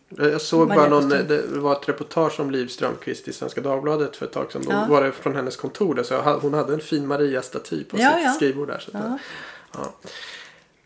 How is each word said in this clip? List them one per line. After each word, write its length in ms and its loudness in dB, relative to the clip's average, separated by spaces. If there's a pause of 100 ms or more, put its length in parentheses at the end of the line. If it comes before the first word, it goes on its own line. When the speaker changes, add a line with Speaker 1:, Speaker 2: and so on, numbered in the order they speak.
Speaker 1:
Jag, 240 2
jag 80 0
såg 280 4
bara 80 4
Speaker 2:
Maria 140 8
Speaker 1:
någon, 200 6
Speaker 2:
kostym. 180 2
Speaker 1:
det 300 0
var 140 2
ett 160 -2
reportage 520 0
om 100 -2
Liv 160 0
Strömquist 600 -6
i 40 -8
Svenska 280 -6
Dagbladet 560 0
för 100 -8
ett 60 -8
tag 200 -6
sedan. 120 -6
Då 80 -2
Speaker 2:
Ja. 160 2
Speaker 1:
var 140 6
det 100 2
från 240 -4
hennes 200 -4
kontor 380 -2
där, 80 0
så 120 -2
jag 80 0
ha-, 180 4
hon 140 0
hade 200 2
en 60 -4
fin 260 -2
Maria-staty 760 -2
på 140 -4
Speaker 2:
Ja, 160 6
Speaker 1:
sitt 100 0
Speaker 2:
ja. 80 2
Speaker 1:
skrivbord 360 0
där, 100 -6
så 180 -12
att 80 -6
Speaker 2:
Ja. 140 -4 (560)
Speaker 1:
ja. 200 -6 (920)